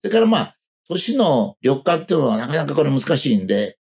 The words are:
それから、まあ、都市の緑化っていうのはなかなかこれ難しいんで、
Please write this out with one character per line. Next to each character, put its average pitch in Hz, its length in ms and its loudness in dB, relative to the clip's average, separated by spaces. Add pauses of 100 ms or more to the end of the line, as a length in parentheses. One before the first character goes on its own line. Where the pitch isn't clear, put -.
そ 208 80 -6
れ 202 40 -2
か 226 60 4
ら、 226 80 4
ま 220 100 4
あ、 - 200 -6 (300)
都 185 100 -4
市 233 180 -4
の 139 480 2
緑 135 200 0
化 170 140 2
っ 160 80 -12
て - 80 -2
い 170 40 2
う - 20 2
の 135 80 2
は 110 100 0
な 120 100 -6
か 143 60 -4
な 156 120 -2
か 143 100 -6
こ 156 80 4
れ 143 80 0
難 135 260 0
し 131 160 0
い 107 40 4
ん 95 100 -4
で、 - 400 -2